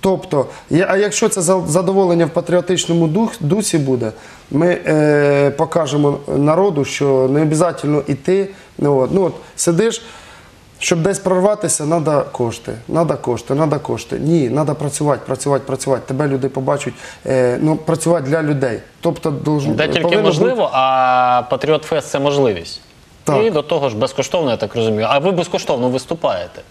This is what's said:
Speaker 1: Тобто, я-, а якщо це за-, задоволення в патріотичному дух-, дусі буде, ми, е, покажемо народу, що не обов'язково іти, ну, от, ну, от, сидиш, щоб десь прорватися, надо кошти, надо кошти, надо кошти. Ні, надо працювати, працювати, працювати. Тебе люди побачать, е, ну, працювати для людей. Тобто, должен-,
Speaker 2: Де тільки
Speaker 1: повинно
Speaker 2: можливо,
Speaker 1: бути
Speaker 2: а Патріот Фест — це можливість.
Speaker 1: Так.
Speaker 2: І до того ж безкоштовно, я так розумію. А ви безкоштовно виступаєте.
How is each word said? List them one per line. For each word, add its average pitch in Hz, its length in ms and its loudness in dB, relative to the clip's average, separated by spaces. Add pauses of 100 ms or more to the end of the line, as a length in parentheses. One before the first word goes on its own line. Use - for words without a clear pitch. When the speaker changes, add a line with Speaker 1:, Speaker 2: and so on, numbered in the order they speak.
Speaker 1:
Тобто, 151 460 0 (240)
я-, 170 200 2
а 185 60 2
якщо 208 320 0
це 196 140 -2
за-, 180 240 2
задоволення 175 600 2
в 156 40 -4
патріотичному 170 800 0
дух-, 220 320 0
дусі 175 380 0
буде, 127 340 0 (380)
ми, 170 360 2
е, 147 640 4
покажемо 147 680 0 (100)
народу, 151 560 2
що 135 460 2
не 147 120 2
обов'язково 151 640 0
іти, 185 420 -2 (300)
ну, 143 200 2
от, 127 140 2
ну, 190 120 2
от, 151 80 -2 (240)
сидиш, 190 460 0 (760)
щоб 170 240 0
десь 190 160 0
прорватися, 185 680 0
надо 151 460 0
кошти, 117 400 -4 (160)
надо 151 280 0
кошти, 120 380 -4
надо 147 260 0
кошти. - 380 -6
Ні, 151 300 2
надо 147 260 -2
працювати, 147 520 -2
працювати, 135 400 -2
працювати. 131 400 -2
Тебе 143 220 -2
люди 135 200 -2
побачать, 135 460 -4 (320)
е, 123 340 2
ну, 156 160 2
працювати 165 540 0
для 160 120 0
людей. 135 360 -2 (220)
Тобто, 165 300 -2
должен-, 147 440 -2
Speaker 2:
Де 151 140 0
тільки 170 120 0
Speaker 1:
повинно 175 220 2
Speaker 2:
можливо, 202 340 2
Speaker 1:
бути 185 160 0
Speaker 2:
а 127 760 2
Патріот 147 340 0
Фест — 156 260 -2
це 147 80 -2
можливість. 139 640 0 (440)
Speaker 1:
Так. 156 200 2
Speaker 2:
І 226 60 2
до 151 120 0
того 143 260 0
ж 110 80 -4
безкоштовно, 131 540 -2
я 110 60 0
так 104 180 -6
розумію. 113 360 0
А 143 80 2
ви 165 120 0
безкоштовно 156 580 -2
виступаєте. 127 720 -4 (100)